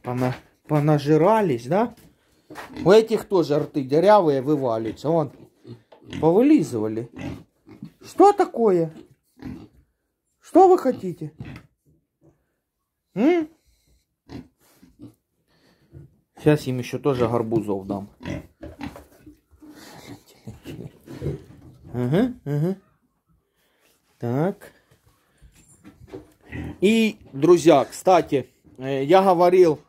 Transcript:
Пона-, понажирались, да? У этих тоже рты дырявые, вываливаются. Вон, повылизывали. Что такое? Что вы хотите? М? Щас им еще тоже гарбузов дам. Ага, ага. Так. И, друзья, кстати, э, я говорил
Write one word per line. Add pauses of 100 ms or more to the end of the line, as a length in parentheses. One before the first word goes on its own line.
Пона-, (320)
понажирались,
да? (880)
У
этих
тоже
рты
дырявые,
вываливаются.
Вон, (920)
повылизывали. (920)
Что
такое? (1500)
Что
вы
хотите? (1800)
М? (3000)
Щас
им
еще
тоже
гарбузов
дам. (3750)
Ага, (120)
ага. (1400)
Так. (2000)
И, (160)
друзья,
кстати, (280)
э,
я
говорил